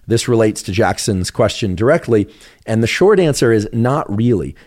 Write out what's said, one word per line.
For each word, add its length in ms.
This 180
relates 360
to 100
Jackson's 580
question 460
directly, 520
and 160
the 60
short 320
answer 320
is 200
not 420
really. 420